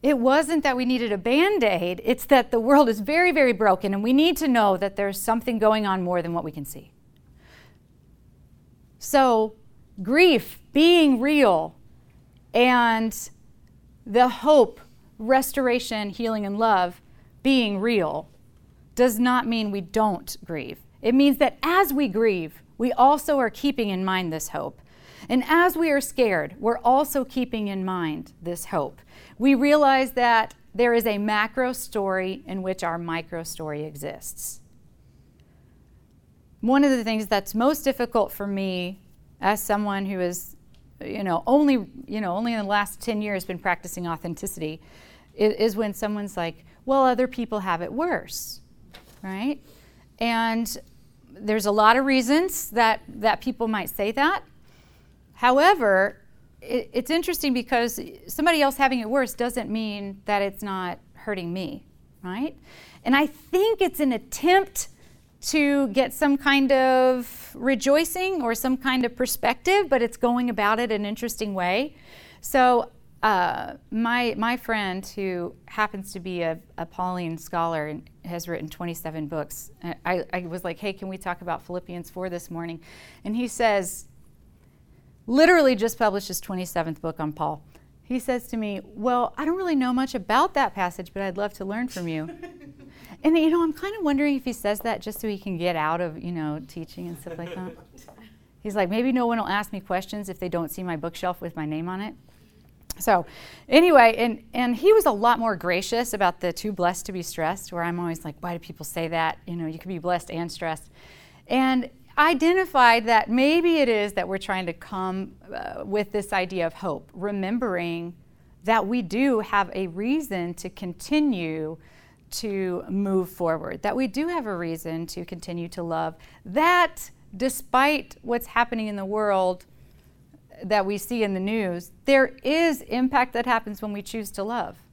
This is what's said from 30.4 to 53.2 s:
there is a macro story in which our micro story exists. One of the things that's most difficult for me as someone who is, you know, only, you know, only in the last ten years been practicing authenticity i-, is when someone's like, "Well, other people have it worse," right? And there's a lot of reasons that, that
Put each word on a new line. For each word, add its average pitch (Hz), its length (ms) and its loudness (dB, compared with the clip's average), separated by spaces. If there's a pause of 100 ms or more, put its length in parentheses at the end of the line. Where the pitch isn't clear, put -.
there 240 200 2
is 233 120 2
a 214 120 0
macro 214 560 0
story 190 720 -4
in 190 160 -8
which 185 220 -6
our 170 140 -4
micro 165 460 -6
story 156 400 -8
exists. - 760 -12 (2000)
One 262 220 4
of 277 80 4
the 247 120 0
things 220 240 -2
that's 196 260 -2
most 269 300 2
difficult 240 480 0
for 202 160 -8
me 190 540 -4 (380)
as 208 220 0
someone 202 440 -2
who 190 140 -4
is, 175 360 -4 (480)
you 208 200 -8
know, 175 240 -2
only, 269 380 4 (220)
you 214 140 -6
know, 180 140 -2
only 233 180 -2
in 226 60 -2
the 208 60 -4
last 202 360 -2
ten 214 200 -4
years 202 240 -4
been 180 140 -8
practicing 175 480 -4
authenticity 165 760 -8 (580)
i-, 202 40 4
is 214 320 2
when 208 180 -2
someone's 208 440 -6
like, 165 280 -6 (200)
"Well, 269 180 4
other 254 240 4
people 233 320 -6
have 180 220 -2
it - 100 -6
worse," - 680 -6 (600)
right? 208 400 -6 (580)
And 226 580 -2 (540)
there's 208 340 -2
a 208 60 2
lot 214 260 8
of 269 80 2
reasons 277 640 2
that, 220 360 2
that 214 340 0